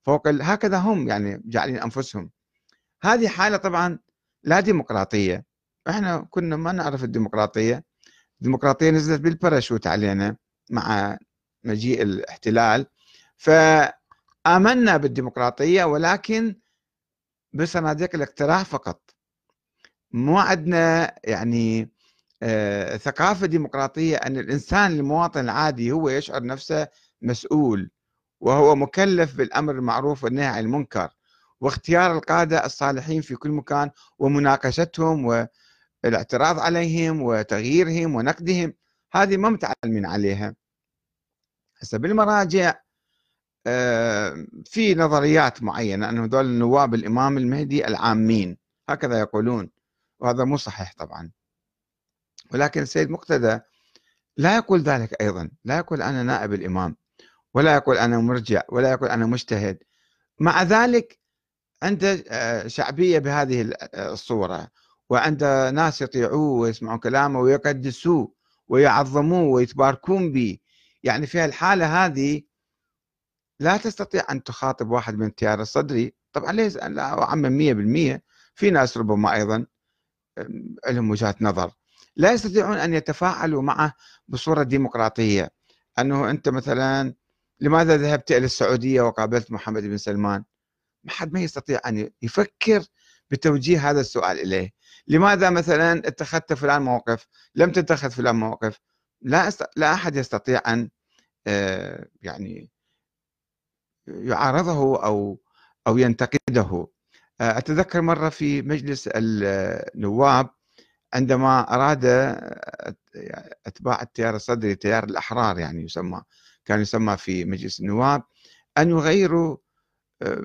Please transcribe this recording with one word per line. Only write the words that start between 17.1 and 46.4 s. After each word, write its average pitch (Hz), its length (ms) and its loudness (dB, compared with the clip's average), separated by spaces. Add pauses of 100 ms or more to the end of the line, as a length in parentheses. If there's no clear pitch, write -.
بصناديق 160 600 -2
الاقتراع 156 480 0
فقط. - 480 -10 (1000)
مو 143 260 2
عندنا 165 760 2 (100)
يعني، 113 680 0 (520)
آه، 104 540 -2
ثقافة 180 500 -2
ديمقراطية 156 680 -2
أن 131 220 -4
الإنسان 170 540 -2
المواطن 151 480 -2
العادي 123 520 -2
هو 156 160 0
يشعر 135 360 -4
نفسه 147 440 -6 (340)
مسؤول، 117 680 0 (500)
وهو 143 360 6
مكلف 165 600 2
بالأمر 139 380 -2
المعروف 131 500 -2
والنهي 135 220 -2
عن 113 180 -4
المنكر، 113 440 -2 (520)
واختيار 170 580 0
القادة 160 480 0
الصالحين 139 560 -4
في 135 140 -12
كل 147 140 -6
مكان 143 400 -2 (280)
ومناقشتهم 143 1080 2 (800)
والاعتراض 135 540 0
عليهم 165 640 0
وتغييرهم 135 920 0
ونقدهم، 165 600 -2 (380)
هذه 196 240 2
ما 202 140 2
متعلمين 113 560 -2
عليها. 101 480 -2 (1200)
هسه - 200 -8
بالمراجع، 190 760 2 (920)
آه، 113 800 0 (180)
في 208 300 2
نظريات 151 680 2
معينة 104 460 -2
أنه 117 160 -2
هذول 131 220 2